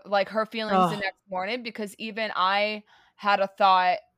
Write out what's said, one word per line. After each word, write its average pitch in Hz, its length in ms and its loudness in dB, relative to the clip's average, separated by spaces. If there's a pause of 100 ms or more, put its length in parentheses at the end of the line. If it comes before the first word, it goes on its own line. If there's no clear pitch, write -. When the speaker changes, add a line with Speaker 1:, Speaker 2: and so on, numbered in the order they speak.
Speaker 1:
like, 196 240 0
her 220 160 -2
feelings 202 460 0
the 160 40 -6
Speaker 2:
Ugh. 202 60 -8
Speaker 1:
next 190 180 -8 (100)
morning, 196 340 -6
because 214 340 -10
even 214 380 -6
I 208 480 0 (320)
had 202 240 2
a 196 80 0
thought, 185 500 4 (200)